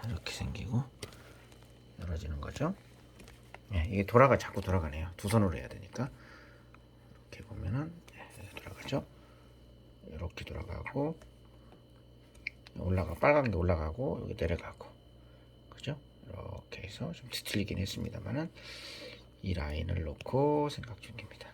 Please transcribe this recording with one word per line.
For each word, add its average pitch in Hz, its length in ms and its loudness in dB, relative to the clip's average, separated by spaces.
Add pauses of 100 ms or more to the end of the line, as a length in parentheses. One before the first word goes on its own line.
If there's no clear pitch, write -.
이렇게 113 280 -4
생기고 98 500 0 (1160)
열어지는 76 400 -4
거죠. 151 340 0 (960)
예, 82 120 4
이게 98 200 4
돌아가, 120 320 10
자꾸 - 220 -2
돌아가네요. 82 560 2
두 101 140 -4
손으로 101 280 6
해야 - 120 -8
되니까. 107 400 -6 (1200)
이렇게 - 140 -12
보면은, 143 480 -2 (220)
예, - 340 -16 (120)
돌아가죠. - 440 -4 (1040)
이렇게 82 340 -6
돌아가고, - 760 -2 (1600)
올라가, 87 380 2
빨간 143 340 6
게 92 60 2
올라가고, 87 680 2
여기 - 140 -4
내려가고, - 500 -2 (840)
그죠? - 280 -6 (300)
이렇게 - 560 -10
해서 135 300 -6
좀 123 160 -12
뒤틀리긴 - 480 0
했습니다만은, 110 760 -2 (880)
이 92 120 2
라인을 80 500 0
놓고 147 680 2
생각 117 320 -8
중입니다. - 520 -14